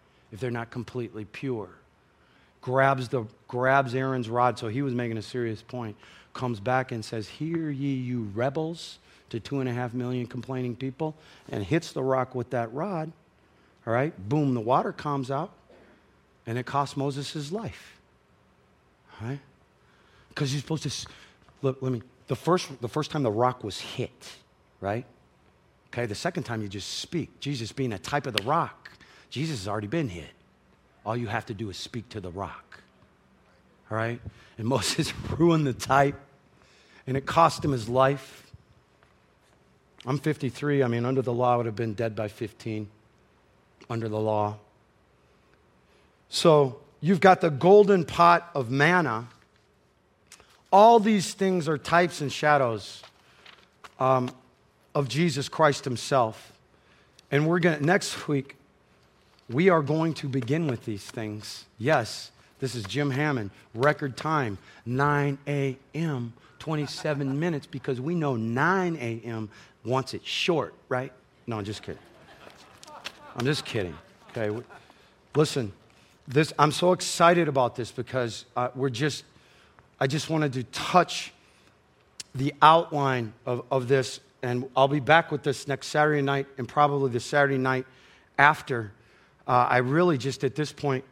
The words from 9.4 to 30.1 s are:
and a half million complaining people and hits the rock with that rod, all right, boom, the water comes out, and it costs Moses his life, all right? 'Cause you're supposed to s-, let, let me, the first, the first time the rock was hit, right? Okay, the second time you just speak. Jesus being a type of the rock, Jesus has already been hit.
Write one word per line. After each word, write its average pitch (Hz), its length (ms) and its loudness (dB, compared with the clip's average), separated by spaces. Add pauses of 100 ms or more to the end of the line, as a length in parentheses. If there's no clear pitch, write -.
and 131 80 -2
a 123 60 -4
half 120 220 -6
million 123 320 -4
complaining 123 480 -8
people 135 400 -6 (340)
and 110 140 -6
hits 165 280 -2
the 143 120 -6
rock 131 320 0
with 123 160 -6
that 117 200 -4
rod, 160 400 -6 (760)
all 113 60 0
right, 139 200 0 (160)
boom, 143 240 2
the 120 80 -2
water 139 300 2
comes 139 400 -6
out, 147 200 -4 (960)
and 117 100 -6
it 127 120 -4
costs 139 280 -2
Moses 139 380 -4
his 147 180 -8
life, - 480 -10 (1200)
all 107 100 -8
right? 139 100 -8 (960)
'Cause 135 180 -4
you're 143 80 -4
supposed 160 220 -6
to 143 60 -6
s-, - 180 -10 (560)
let, 131 180 -2
let 131 100 -2
me, 117 120 -4 (240)
the 135 80 -4
first, 160 440 -2
the 123 80 -6
first 151 220 -4
time 151 140 -2
the 113 80 2
rock 123 320 0
was 101 160 -8
hit, - 580 -12 (420)
right? 107 260 -4 (840)
Okay, 120 180 -4
the 110 80 -6
second - 300 -4
time 113 180 -6
you 104 60 -8
just 95 320 -10
speak. - 400 -8
Jesus 120 320 -6
being 131 200 -4
a 98 80 -8
type 143 280 -4
of 120 60 -6
the 101 100 -4
rock, 147 480 -4 (400)
Jesus 139 300 -6
has 92 60 -8
already 104 200 -4
been 147 220 -2
hit. 85 200 -12 (800)